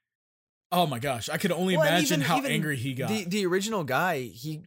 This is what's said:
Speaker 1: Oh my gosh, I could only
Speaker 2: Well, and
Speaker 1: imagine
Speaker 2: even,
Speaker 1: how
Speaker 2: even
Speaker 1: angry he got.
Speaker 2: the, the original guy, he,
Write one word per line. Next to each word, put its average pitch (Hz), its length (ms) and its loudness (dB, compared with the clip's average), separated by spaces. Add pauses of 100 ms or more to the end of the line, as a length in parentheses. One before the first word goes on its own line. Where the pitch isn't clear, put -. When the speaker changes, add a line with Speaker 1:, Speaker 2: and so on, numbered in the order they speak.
(720)
Speaker 1:
Oh 175 140 4
my 135 140 -2
gosh, 123 300 -4
I 156 80 -2
could 180 140 0
only 180 260 0
Speaker 2:
Well, 156 80 4
and 156 120 4
Speaker 1:
imagine 160 240 2
Speaker 2:
even, 131 60 0
Speaker 1:
how 160 120 4
Speaker 2:
even 139 120 -2
Speaker 1:
angry 156 240 0
he 131 180 -4
got. 127 160 -4
Speaker 2:
the, 214 160 -2
the 190 200 -2
original 196 380 0
guy, 143 380 0
he, 127 460 -10